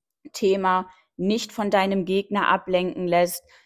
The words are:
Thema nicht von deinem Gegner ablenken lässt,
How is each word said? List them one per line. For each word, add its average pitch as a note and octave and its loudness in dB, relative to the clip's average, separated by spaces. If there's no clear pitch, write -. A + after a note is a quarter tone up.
Thema F#3 0
nicht G#3 -2
von G#3 -4
deinem G3 2
Gegner G3 0
ablenken F#3 0
lässt, F3 0